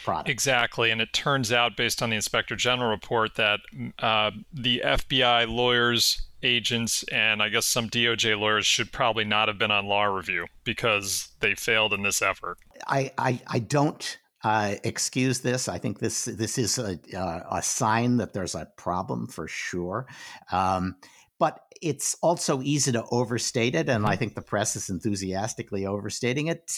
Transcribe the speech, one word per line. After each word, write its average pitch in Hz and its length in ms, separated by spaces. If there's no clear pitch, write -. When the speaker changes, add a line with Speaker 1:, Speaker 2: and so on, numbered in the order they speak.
Speaker 1:
product. 85 280
Speaker 2:
Exactly. 117 600
And 113 120
it 110 100
turns 135 400
out, 120 240
based 120 260
on 120 60
the 110 80
Inspector 107 400
General 123 320
report, 110 460
that, 104 260
uh, 107 320
the 127 320
F 139 260
B 131 140
I 120 220
lawyers, 120 840
agents, 117 600
and 110 300
I 107 80
guess 110 160
some 117 220
D 117 200
O 117 80
J 110 180
lawyers 107 320
should - 260
probably 113 320
not 107 240
have 104 100
been 107 120
on 101 160
law 101 180
review 92 420
because 101 640
they 104 140
failed 110 380
in 98 100
this 101 200
effort. 95 340
Speaker 1:
I, 135 320
I, 123 280
I - 120
don't, 143 600
uh, 107 420
excuse 127 560
this. 127 280
I 92 80
think 107 220
this, - 260
this 107 320
is 113 220
a, 101 200
uh, 90 260
a 85 120
sign 117 540
that 98 160
there's 92 220
a 78 220
problem 113 500
for 80 220
sure. 92 580
Um, 92 460
but 156 220
it's 147 400
also 165 400
easy 139 300
to 113 180
overstate 120 640
it, 165 140
and 107 180
I 104 40
Speaker 2:
Mm-hmm. 95 80
Speaker 1:
think 107 160
the 101 80
press 107 340
is 101 120
enthusiastically 98 960
overstating 104 640
it. 165 320